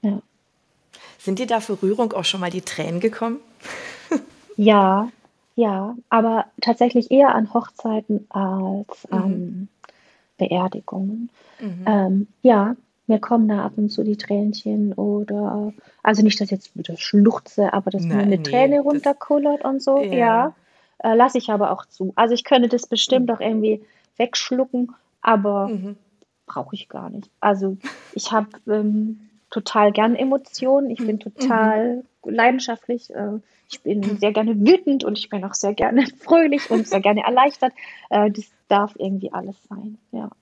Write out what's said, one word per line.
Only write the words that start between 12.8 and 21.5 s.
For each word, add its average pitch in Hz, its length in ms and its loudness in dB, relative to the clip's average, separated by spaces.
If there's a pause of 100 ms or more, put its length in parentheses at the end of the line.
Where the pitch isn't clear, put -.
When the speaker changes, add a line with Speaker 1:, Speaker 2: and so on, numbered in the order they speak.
Speaker 1:
mir 214 100 4
kommen 226 300 2
da 202 160 -2
ab 208 120 -8
und 208 120 0
zu 220 140 -4
die 214 140 0
Tränchen 208 760 -2
oder, 208 800 -4 (300)
also 214 200 4
nicht, 214 160 4
dass 208 60 -2
ich - 60 -8
jetzt - 260 -8
wieder 170 180 -12
schluchze, - 800 2
aber 196 180 -2
dass 190 120 -4
mir 170 120 -2
Speaker 2:
Nein, 202 120 2
Speaker 1:
eine 190 100 2
Speaker 2:
nee, 160 60 -4
Speaker 1:
Träne 269 340 2
Speaker 2:
das 277 80 0
Speaker 1:
runterkullert 285 800 0
und 269 160 -2
so, 277 220 2
Speaker 2:
Ja. 269 100 -4
Speaker 1:
ja. 233 420 2 (440)
Äh, 226 160 0
lasse 254 220 4
ich 240 120 -2
aber 208 220 0